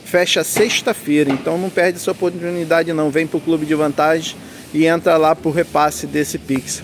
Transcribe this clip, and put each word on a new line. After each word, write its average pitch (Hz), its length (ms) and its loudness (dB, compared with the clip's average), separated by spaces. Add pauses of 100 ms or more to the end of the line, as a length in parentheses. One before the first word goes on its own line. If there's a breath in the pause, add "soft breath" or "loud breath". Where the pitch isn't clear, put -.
Fecha 175 380 2
sexta-feira, 151 880 0
então 143 260 -2
não 185 140 -2
perde 180 280 0
essa - 120 -4
oportunidade 170 800 -2
não. 156 180 0
Vem 156 180 0
pro 160 120 -2
clube 160 240 0
de 156 100 0
vantagens 151 600 0 (360 loud breath)
e 156 140 2
entra 165 300 4
lá 156 180 4
pro 160 160 -2
repasse 151 560 0
desse 147 300 -2
Pix. - 480 -4